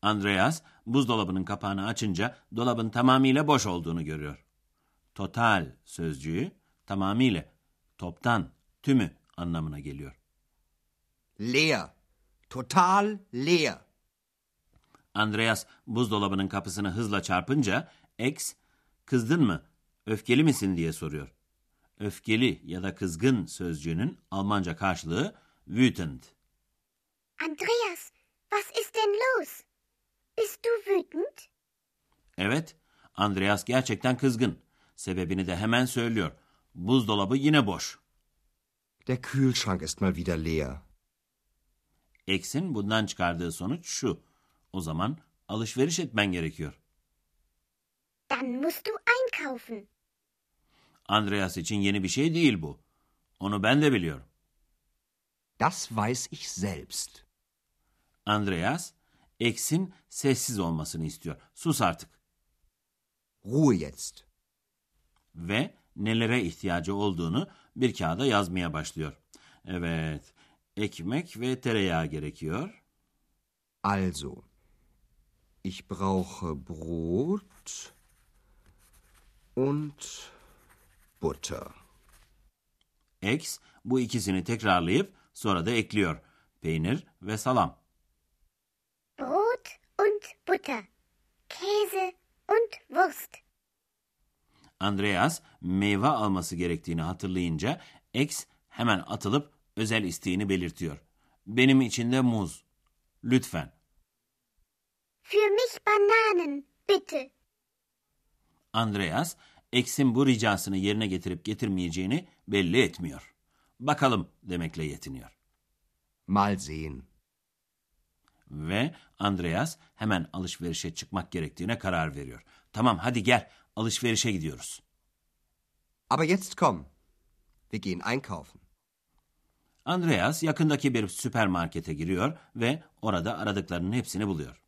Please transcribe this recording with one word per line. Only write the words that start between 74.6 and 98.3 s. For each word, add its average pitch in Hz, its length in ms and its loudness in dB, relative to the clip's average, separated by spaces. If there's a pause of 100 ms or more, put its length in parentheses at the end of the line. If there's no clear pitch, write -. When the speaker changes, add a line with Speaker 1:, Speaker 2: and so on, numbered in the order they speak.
Speaker 2:
ich - 260 -10
brauche 90 800 -4
Brot 85 1300 -4 (1600)
und 143 460 -2 (1200)
Butter. - 460 -6 (1500)
Speaker 1:
X 131 380 -2 (260)
bu 127 140 2
ikisini 101 440 0
tekrarlayıp 98 720 2 (180)
sonra 90 320 0
da 110 60 0
ekliyor. 104 500 0 (400)
Peynir 82 460 -2 (140)
ve 104 160 -6
salam. 113 400 0 (1400)
Speaker 3:
Brot 403 500 0 (300)
und 415 240 4 (240)
Butter. 277 360 -2 (640)
Käse 392 680 0 (340)
und 453 240 4 (140)
Wurst. - 580 0 (1300)
Speaker 1:
Andreas 101 600 2 (200)
meyve 98 460 2
alması 101 480 0
gerektiğini 82 460 -4
hatırlayınca 90 800 -2 (320)
X 139 320 -2 (240)